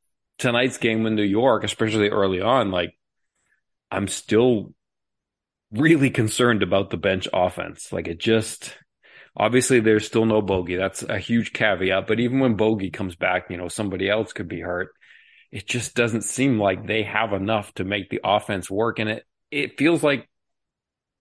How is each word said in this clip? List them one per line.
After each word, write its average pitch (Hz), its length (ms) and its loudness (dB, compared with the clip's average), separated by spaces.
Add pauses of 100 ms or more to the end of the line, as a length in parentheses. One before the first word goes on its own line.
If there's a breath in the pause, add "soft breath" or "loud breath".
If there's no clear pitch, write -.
(360)
tonight's 123 400 0
game 113 280 0
with 110 80 0
New 107 100 0
York, 107 400 2
especially 107 460 0
early 98 320 0
on, 110 320 2
like, 87 260 -4 (920)
I'm 98 200 -4
still 110 680 2 (960)
really 139 400 4
concerned 113 540 2
about 98 260 0
the 92 60 -6
bench 95 360 -2
offense. 90 600 -4
Like, 90 160 -6
it 85 100 -8
just, - 580 -2 (600 loud breath)
obviously 123 420 4
there's 107 260 4
still 110 220 2
no 110 160 2
Bogey. 92 320 -2
That's 95 300 -4
a 101 160 -4
huge 117 320 0
caveat. 95 560 0
But 110 100 0
even 123 220 0
when 123 160 2
Bogey 107 340 0
comes 92 240 -8
back, 92 340 -2
you 90 80 -8
know, 87 120 -8
somebody 95 420 -4
else 107 220 -2
could 90 160 -10
be 87 100 -8
hurt. 90 320 -6 (640 soft breath)
It - 140 -14
just - 280 -6
doesn't 113 300 0
seem 127 360 0
like 98 260 2
they 107 180 -2
have 107 280 -2
enough 101 420 -2
to 95 100 -6
make 98 260 -4
the 107 140 -4
offense 101 440 0
work. 110 300 -2
And 110 100 -2
it, 110 160 -6 (260)
it 143 280 -6
feels 160 240 2
like 139 260 0 (920)